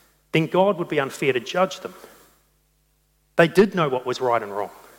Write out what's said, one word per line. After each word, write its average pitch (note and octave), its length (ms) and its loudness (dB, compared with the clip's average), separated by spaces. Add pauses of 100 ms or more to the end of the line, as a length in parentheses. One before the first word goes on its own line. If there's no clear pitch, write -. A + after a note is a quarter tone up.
(320)
then D#3+ 160 2
God F#3 320 2
would E3 80 -6
be D3+ 120 -2
unfair C3+ 340 -2
to B2 60 -2
judge F3+ 420 -4
them. - 120 -14 (1400)
They E3+ 120 6
did G3+ 280 2
know D#3+ 140 0
what B2+ 180 -4
was C3 140 -4
right A#2 200 2
and G2+ 140 -8
wrong. G2+ 160 -6 (280)